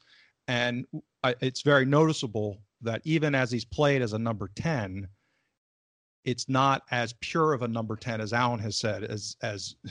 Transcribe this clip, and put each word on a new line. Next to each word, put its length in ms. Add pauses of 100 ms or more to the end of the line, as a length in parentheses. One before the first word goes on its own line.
(480)
And 380 (380)
I, 180
it's 200
very 240
noticeable 760 (200)
that 220
even 320
as 160
he's 140
played 360
as 120
a 60
number 360
ten, 540 (1160)
it's 240
not 420
as 280
pure 340
of 80
a 60
number 280
ten, 260
as 120
Alan 260
has 180
said, 260
as, 380
as, 340 (160)